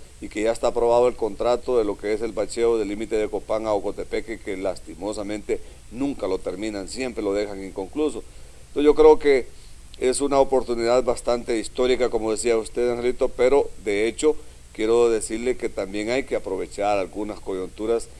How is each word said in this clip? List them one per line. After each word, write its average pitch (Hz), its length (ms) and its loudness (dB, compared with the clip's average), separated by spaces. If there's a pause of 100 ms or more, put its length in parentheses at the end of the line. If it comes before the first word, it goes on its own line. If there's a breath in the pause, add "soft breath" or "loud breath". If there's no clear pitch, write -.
(200 loud breath)
y 104 80 -10
que 104 140 -4
ya 110 80 2
está - 160 -2
aprobado 120 400 4
el 120 80 2
contrato 120 640 0
de 110 60 4
lo 101 120 -2
que 104 160 -4
es 107 100 -2
el 113 100 -4
bacheo 113 440 0
del 104 120 0
límite 107 280 -4
de 107 120 0
Copán 110 380 -4
a 110 60 2
Ocotepeque, 101 680 -4
que 101 160 -6
lastimosamente 98 1040 -6 (320 loud breath)
nunca 127 340 -4
lo 95 120 0
terminan, 98 500 -6
siempre 117 340 -6
lo 101 100 0
dejan 101 320 -2
inconcluso. 107 600 -4 (420 loud breath)
Entonces 143 180 -2
yo 147 120 8
creo 156 240 10
que 135 260 4 (540 loud breath)
es 127 200 2
una 139 200 4
oportunidad 123 640 4
bastante 120 520 0
histórica, 123 520 2
como 110 240 0
decía 113 260 2
usted, 120 320 0
Angelito, 123 380 0
pero 131 420 4 (140)
de 104 240 0
hecho 151 260 2 (380 loud breath)
quiero 113 360 4
decirle 113 480 -2
que 123 120 -4
también 104 420 -4
hay 131 140 0
que - 100 -4
aprovechar 101 640 -2
algunas 98 400 -4
coyunturas 107 680 -4 (120 loud breath)